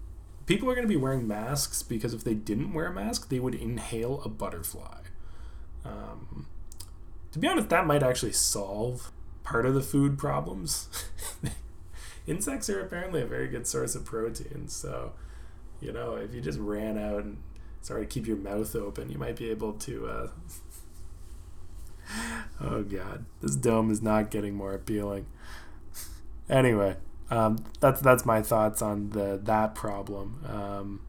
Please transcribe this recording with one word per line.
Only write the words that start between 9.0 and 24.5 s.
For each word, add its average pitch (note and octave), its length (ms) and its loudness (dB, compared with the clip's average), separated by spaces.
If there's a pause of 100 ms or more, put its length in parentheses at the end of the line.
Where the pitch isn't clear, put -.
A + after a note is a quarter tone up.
part A#2 220 4
of C3 80 6
the C3+ 80 6
food C#3+ 360 4
problems. D3+ 720 -2 (520)
<laughs> - 840 -6
Insects G#3+ 420 0
are G3 120 2
apparently F3+ 400 -2
a A#2 40 0
very C3 220 -2
good B2 200 -4
source C3 280 0
of - 100 -4
protein, A#2 640 -4
so, - 460 -6 (680)
you A2+ 120 -6
know, A#2 220 -4
if A2 180 -6
you B2 80 -6
just - 180 -2
ran G#2+ 380 0
out G#2 260 0
and A2 140 -6 (440)
started - 280 -4
to - 40 -8
keep A2 140 -2
your A2 100 2
mouth G#2 380 -2
open, A2+ 340 -4
you C#3 80 -6
might A#2+ 200 -2
be A#2 120 -4
able A2 240 -2
to, A2+ 340 -6
uh, A#2 200 -4 (1800)
<laughs> A3+ 540 -6
oh A#2 220 0
God, G2 420 -4 (160)
this C#3 140 0
dome A2+ 360 6
is G#2+ 100 2
not G#2+ 300 4
getting G2+ 240 -2